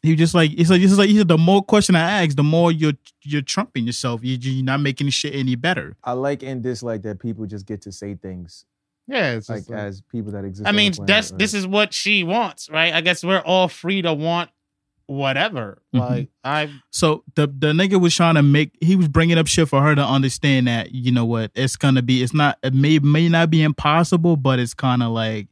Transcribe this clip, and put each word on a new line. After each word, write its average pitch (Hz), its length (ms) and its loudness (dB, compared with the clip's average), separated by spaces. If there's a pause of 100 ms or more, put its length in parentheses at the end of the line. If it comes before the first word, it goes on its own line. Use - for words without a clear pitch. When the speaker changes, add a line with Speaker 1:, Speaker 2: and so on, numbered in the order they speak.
Speaker 1:
He 160 80 4
was 156 80 2
just 165 160 2
like, 160 220 6
it's 165 120 4
like, 180 120 6
it's 196 160 6
like, 202 120 4
he 208 80 6
said, 202 100 4
"The 160 100 6
more 190 260 4
question 202 320 2
I 180 280 0
ask, 147 120 0
the 147 80 0
more 165 280 2
you're, 156 220 0 (300)
you're 147 180 -4
trumping 139 440 -6
yourself. 120 380 -6
You, 127 160 -4
you're 131 240 -4
not 135 160 -2
making 143 280 -2
the 143 40 -2
shit 147 240 -6
any 131 200 -2
better." 123 480 -4
Speaker 2:
I 123 100 -6
like 135 300 -4
and 131 180 -10
dislike 117 400 -8
that 104 180 -10
people 110 260 -8
just 98 200 -14
get 104 160 -12
to 101 100 -18
say 101 240 -12
things, 90 500 -16 (420)
Speaker 3:
Yeah, 220 260 -2
it's 110 160 -10
Speaker 2:
like, 107 100 -8
Speaker 3:
just - 100 -16
like 107 100 -12
Speaker 2:
as 101 220 -10
people 104 320 -10
that 98 120 -10
exist 98 200 -12
Speaker 3:
I 196 40 0
Speaker 2:
on 208 60 0
the - 20 2
Speaker 3:
mean, 202 160 2
Speaker 2:
planet, 151 140 -8
Speaker 3:
that's, 208 240 0
Speaker 2:
right? 185 80 -12
Speaker 3:
this 208 140 -2
is 196 140 -4
what 202 260 0
she 196 300 -2
wants, 185 460 -6
right? 160 240 0
I 165 80 -2
guess 175 220 -2
we're 185 160 0
all 185 280 2
free 190 360 -6
to 165 100 0
want 165 360 -4 (580)
whatever. 139 760 -4 (120)
Speaker 1:
Mm-hmm. 127 60 2 (140)
Speaker 3:
Like, 120 160 -6 (140)
I 151 260 -4 (220)
Speaker 1:
So 156 320 -2 (120)
the, 151 120 2
the 143 260 -2
nigga 190 260 2
was 175 160 2
trying 170 200 4
to 143 80 6
make, 147 360 2
he 175 160 2
was 180 120 2
bringing 165 300 2
up 156 100 2
shit 165 200 2
for 139 140 2
her 151 140 4
to 143 100 2
understand 135 640 0
that, 117 260 -4
you 127 180 -2
know 120 140 2
what, 113 300 -4
it's 131 200 -2
gonna 131 280 2
be, 123 180 2
it's 123 140 -2
not, 147 260 2
it 131 120 -2
may, 147 260 4
may 151 300 4
not 165 200 2
be 160 140 2
impossible, 160 720 2
but 131 220 2
it's 120 160 -4
kinda 123 340 0
like 110 420 -4